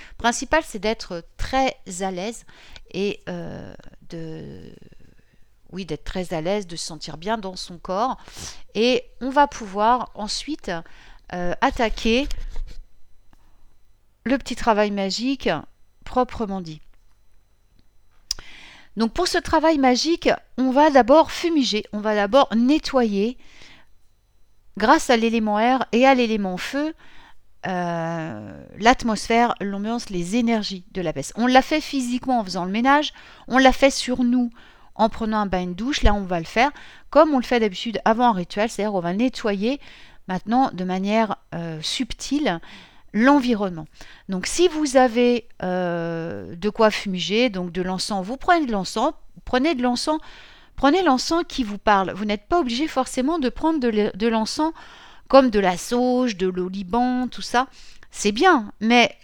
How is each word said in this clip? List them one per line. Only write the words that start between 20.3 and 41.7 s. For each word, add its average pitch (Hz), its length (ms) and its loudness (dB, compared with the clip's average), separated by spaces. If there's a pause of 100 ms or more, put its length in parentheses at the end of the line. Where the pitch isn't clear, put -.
on 262 140 0
va 294 180 6
d'abord 269 420 6
fumiger, 254 600 -2
on 208 80 -6
va 214 140 0
d'abord 208 420 2
nettoyer 240 800 2 (1400)
grâce 269 320 4
à 233 80 6
l'élément 220 420 2
air 254 320 2
et 240 140 4
à 269 80 8
l'élément 214 420 0
feu, 294 380 -4 (720)
euh, 165 960 -6 (140)
l'atmosphère, 226 840 2
l'ambiance, 202 480 -6
les 180 280 -4
énergies 220 560 -2
de 185 100 -6
la 160 100 -4
pièce. 139 240 -8
On 233 100 0
l'a 254 140 6
fait 311 220 0
physiquement 247 580 -2
en 208 40 -2
faisant 180 200 -6
le 185 80 -4
ménage, 277 400 2 (360)
on 240 100 2
l'a 262 140 8
fait 277 180 4
sur 254 340 -2
nous 240 260 2 (440)
en 220 160 2
prenant 220 300 -2
un 202 60 0
bain, 180 160 -2
une 180 120 -6
douche. 247 280 -6
Là, 208 120 8
on 202 100 -4
va 180 140 -2
le 165 80 -6
faire 254 240 2 (400)
comme 302 240 6
on 254 40 4
le 233 60 -2
fait 240 160 2
d'habitude 208 460 -4
avant 233 240 4
un - 20 2
rituel, 202 380 -2
c'est-à-dire 202 240 -4
on 185 60 0
va 170 120 -2
nettoyer 226 640 -2 (480)
maintenant 214 460 0
de 185 120 -6
manière, 196 520 0 (180)
euh, 160 280 -8